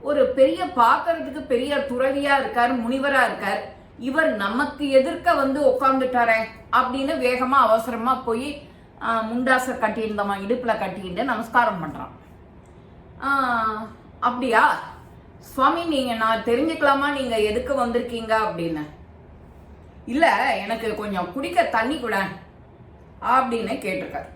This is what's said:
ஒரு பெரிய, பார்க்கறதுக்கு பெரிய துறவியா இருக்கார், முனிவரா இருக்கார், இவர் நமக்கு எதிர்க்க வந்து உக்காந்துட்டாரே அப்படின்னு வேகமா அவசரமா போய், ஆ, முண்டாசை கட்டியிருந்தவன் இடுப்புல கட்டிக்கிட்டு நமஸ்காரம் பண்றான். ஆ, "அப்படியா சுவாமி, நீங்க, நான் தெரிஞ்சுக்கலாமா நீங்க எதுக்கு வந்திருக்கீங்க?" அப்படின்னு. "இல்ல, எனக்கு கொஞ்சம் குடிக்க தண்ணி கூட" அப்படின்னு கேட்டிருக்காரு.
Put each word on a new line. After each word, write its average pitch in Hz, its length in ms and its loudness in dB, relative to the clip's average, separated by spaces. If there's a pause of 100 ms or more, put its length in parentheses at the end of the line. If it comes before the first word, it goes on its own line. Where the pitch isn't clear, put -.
ஒரு 269 240 2 (100)
பெரிய, 330 300 4
பார்க்கறதுக்கு 277 800 2
பெரிய 269 300 0
துறவியா 277 640 0
இருக்கார், 240 500 0
முனிவரா 262 360 2
இருக்கார், 208 480 -6 (260)
இவர் 269 360 0
நமக்கு 240 540 -2
எதிர்க்க 339 440 4
வந்து 277 340 2
உக்காந்துட்டாரே 254 800 2 (260)
அப்படின்னு 269 460 0
வேகமா 247 340 0
அவசரமா 226 600 2
போய், 254 560 -6 (320)
ஆ, 226 220 -2
முண்டாசை 254 560 0
கட்டியிருந்தவன் 208 680 -2
இடுப்புல 240 300 0
கட்டிக்கிட்டு 185 460 -6
நமஸ்காரம் 226 600 0
பண்றான். 135 280 -10 (1120)
ஆ, 254 400 2 (560)
"அப்படியா 240 600 2 (600)
சுவாமி, 330 440 0
நீங்க, 262 300 -2
நான் 226 300 0
தெரிஞ்சுக்கலாமா 285 680 2
நீங்க 247 280 -2
எதுக்கு 240 460 0
வந்திருக்கீங்க?" 233 520 -2
அப்படின்னு. 165 500 -4 (1160)
"இல்ல, 247 520 2
எனக்கு 214 380 -4
கொஞ்சம் 196 380 -4
குடிக்க 339 300 0
தண்ணி 247 360 0
கூட" 202 280 -2 (960)
அப்படின்னு 233 580 0
கேட்டிருக்காரு. 190 460 -6 (100)